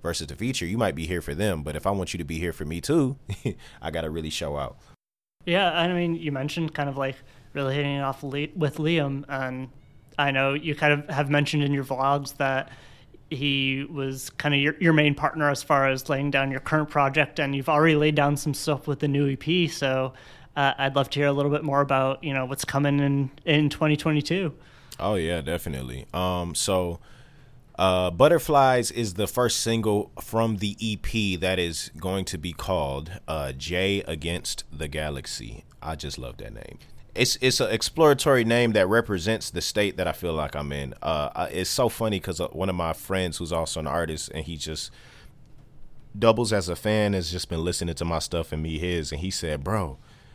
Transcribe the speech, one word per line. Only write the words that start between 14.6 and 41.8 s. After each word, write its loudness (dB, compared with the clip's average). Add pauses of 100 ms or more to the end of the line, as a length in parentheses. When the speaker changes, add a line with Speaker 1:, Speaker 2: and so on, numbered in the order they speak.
Speaker 2:
your, 4
your 8
main 8
partner 2
as -2
far 4
as -2
laying 0
down 2
your -4
current 2
project, 2
and 0
you've -2
already 6
laid 4
down 4
some -2
stuff -2
with -2
the 0
new 2
E 0
P, 2
so, -2 (420)
uh, 4
I'd 0
love 2
to -2
hear 4
a 2
little 2
bit 0
more 2
about, 2
you -2
know, 0
what's -6
coming 2
in, 2 (140)
in 4
twenty 2
twenty-two. -2 (440)
Speaker 1:
Oh, 0
yeah, 0
definitely. -6
Um, -2
so, 0 (760)
uh, 2
Butterflies 4
is -4
the 0
first 0
single 0 (100)
from 0
the -4
E -4
P -2
that 0
is -4
going -2
to -8
be -6
called, -4 (160)
uh, -4
Jay -2
Against -6
the -8
Galaxy. -8 (160)
I -8
just -10
love -12
that -12
name. -16 (380)
It's, 4
it's 4
an 2
exploratory 4
name 4
that 6
represents 2
the -4
state 0
that 0
I -2
feel -4
like -2
I'm -6
in. -6
Uh, -2
I, -4
it's -4
so 2